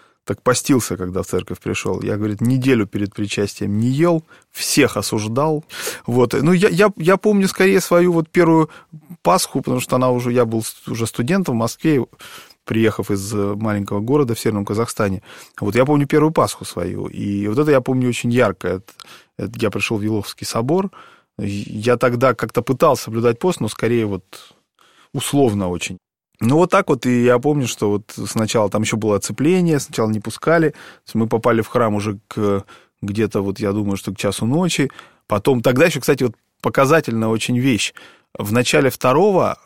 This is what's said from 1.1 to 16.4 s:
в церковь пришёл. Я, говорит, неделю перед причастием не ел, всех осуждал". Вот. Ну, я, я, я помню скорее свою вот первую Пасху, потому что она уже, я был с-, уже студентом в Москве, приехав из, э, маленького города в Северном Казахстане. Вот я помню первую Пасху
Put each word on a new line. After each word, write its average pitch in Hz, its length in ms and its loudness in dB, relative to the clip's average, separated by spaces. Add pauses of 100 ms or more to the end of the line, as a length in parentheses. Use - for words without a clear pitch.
в - 40 -10
церковь 92 340 -6
пришёл. 98 420 -6
Я, 101 140 -4
говорит, 107 240 -4
неделю 123 460 2
перед 101 280 -6
причастием 101 640 -4
не 113 100 0
ел, 160 360 0 (260)
всех - 460 0
осуждал". 123 680 -2 (400)
Вот. 120 280 2
Ну, 147 200 2
я, 185 160 4
я, 196 280 4
я 180 200 2
помню 202 300 4
скорее 190 340 4
свою 175 320 4
вот 165 160 0
первую 165 400 4 (540)
Пасху, 175 380 0
потому 127 200 -2
что - 140 -4
она 127 160 2
уже, 123 220 -2
я 120 120 4
был 113 200 -2
с-, - 240 -14
уже 113 180 -4
студентом 147 480 -2
в 113 40 0
Москве, 123 460 0 (600)
приехав 107 480 0
из, 101 200 -4
э, 101 220 -2
маленького 104 460 -4
города 123 340 0
в - 60 -8
Северном 104 240 -2
Казахстане. 104 580 -2 (380)
Вот 101 160 -2
я 123 80 4
помню 143 240 2
первую 156 240 4
Пасху - 320 -2